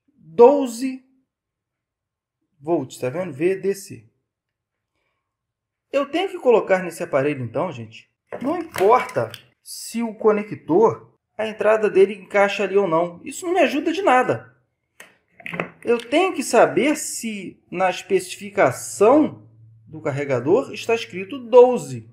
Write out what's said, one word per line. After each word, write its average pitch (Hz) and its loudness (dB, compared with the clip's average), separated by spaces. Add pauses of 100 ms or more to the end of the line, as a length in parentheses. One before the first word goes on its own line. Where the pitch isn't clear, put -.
(180)
doze 247 2 (1600)
volts, 143 -4
tá 127 -6
vendo? 170 -8
V 170 -2
D 190 -4
C. 131 -18 (1900)
Eu 277 -2
tenho 370 -4
que 359 -12
colocar 196 2
nesse 175 -10
aparelho, 139 -2
então, 135 -6
gente, 117 -18 (320)
não 294 -4
importa 330 0 (300)
se - -10
o 226 -6
conector, 202 0 (240)
a 214 -4
entrada 214 0
dele 196 4
encaixa 202 0
ali 190 -2
ou 196 2
não. 170 -2
Isso 285 -14
não 339 -2
me 381 2
ajuda 294 0
de 359 -4
nada. 247 0 (1300)
Eu 233 0
tenho 349 -2
que 277 -8
saber 208 2
se - -10
na 180 0
especificação 196 0 (400)
do 156 -16
carregador 143 -2
está 226 -4
escrito 196 -10
doze. 226 4